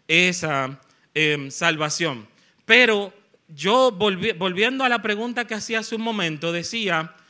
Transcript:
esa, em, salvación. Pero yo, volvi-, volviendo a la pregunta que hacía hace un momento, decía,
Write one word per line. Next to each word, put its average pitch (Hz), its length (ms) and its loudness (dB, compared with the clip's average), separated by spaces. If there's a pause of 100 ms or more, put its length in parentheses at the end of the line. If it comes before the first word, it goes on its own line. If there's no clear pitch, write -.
esa, 156 720 0 (320)
em, 147 360 0
salvación. 151 800 -2 (380)
Pero 220 480 4 (340)
yo, 202 440 2
volvi-, 196 460 0
volviendo 202 460 0
a 254 60 4
la 233 120 0
pregunta 226 460 -4
que 226 60 -8
hacía 220 260 -4
hace 214 160 -6
un 220 60 -2
momento, 170 500 -2
decía, 170 640 -4 (140)